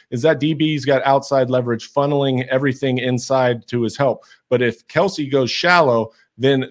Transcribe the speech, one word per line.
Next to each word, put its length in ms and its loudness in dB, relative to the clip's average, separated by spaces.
is 120 -6
that 180 2
D 140 -2
B's 320 -2
got 180 2
outside 460 2
leverage, 420 -2
funneling 560 0
everything 520 -2
inside 680 -2
to 140 -4
his 160 -4
help. 260 0
But 140 0
if 260 -4
Kelce 420 -2
goes 220 0
shallow, 640 2
then 320 2